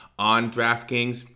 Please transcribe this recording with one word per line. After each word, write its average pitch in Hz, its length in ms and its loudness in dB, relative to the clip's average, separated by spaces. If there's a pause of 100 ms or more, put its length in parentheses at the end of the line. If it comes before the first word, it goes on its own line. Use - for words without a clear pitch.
(180)
on 110 320 2
DraftKings. 120 720 -2 (120)